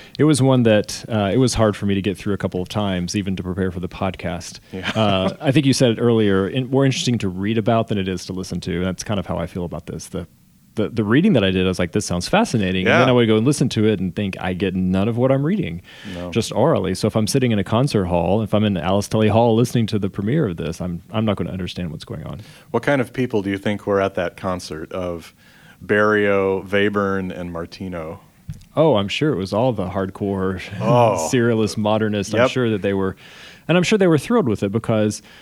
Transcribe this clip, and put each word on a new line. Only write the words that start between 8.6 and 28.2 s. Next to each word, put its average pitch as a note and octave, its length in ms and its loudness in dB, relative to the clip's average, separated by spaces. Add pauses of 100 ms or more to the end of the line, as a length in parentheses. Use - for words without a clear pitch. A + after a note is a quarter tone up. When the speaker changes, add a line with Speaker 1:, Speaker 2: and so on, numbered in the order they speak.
Speaker 1:
to. F2 220 -4
That's F#2 200 -4
kind G#2 160 -4
of F2 60 -6
how F2 120 -4
I E2+ 100 -4
feel F2+ 180 -6
about D#2 220 -10
this. F2 220 -10
The, F2+ 180 -8 (480)
the, G2 140 -2
the A#2 160 -2
reading D3+ 280 4
that A2 120 4
I F#2+ 60 2
did, F#2 120 2
I F#2 60 2
was F2+ 100 -2
like, F2+ 140 -2
"This G#2+ 120 0
sounds F2 220 -4
fascinating." G2+ 580 0
And - 80 4
then E3 140 4
Speaker 2:
Yeah. - 0 -
Speaker 1:
I B2+ 60 4
would A#2+ 160 4
go A2 80 4
and A2 80 2
listen C#3+ 240 2
to G#2+ 180 2
it G#2 140 2
and F#2 120 -4
think, G2 280 -4
"I F#2 100 -4
get F#2 240 -2
none F#2 320 2
of A#2 80 -2
what B2+ 160 2
I'm C3+ 140 2
reading, D3+ 360 -2 (320)
Speaker 2:
No. F2 180 -10
Speaker 1:
just G#2+ 200 -2
orally." G2+ 440 2
So A2 120 0
if G#2 80 0
I'm A2 120 2
sitting B2 260 2
in G#2 60 2
a F#2+ 40 -2
concert A2 440 2
hall, F2 340 2
if G2+ 120 -2
I'm G#2+ 120 2
in G2+ 100 0
Alice F#2 320 0
Tully A2 220 2
Hall A2+ 260 2
listening A#2+ 320 2
to G#2+ 120 -4
the G2 100 -4
premiere A#2 400 -2
of E2 80 -6
this, D#2+ 240 -8
I'm, F2 200 -6 (120)
I'm A2 100 -2
not G#2 140 0
gonna E2 140 -6
understand F2+ 400 -8
what's - 120 -14
going - 220 -12
on. C#2 160 -12 (300)
Speaker 2:
What A#2 120 -2
kind C#3+ 160 2
of A#2+ 140 -4
people B2 280 -2
do F#2+ 80 -4
you F#2+ 80 -2
think G2+ 300 -4
were G2 140 2
at G2 140 -2
that F2 200 -4
concert E2+ 560 -8
of F2 420 -8 (480)
Barrio, G2+ 840 2
Webern, G2 680 0
and F2 220 -8
Martino? E2+ 680 -10 (560)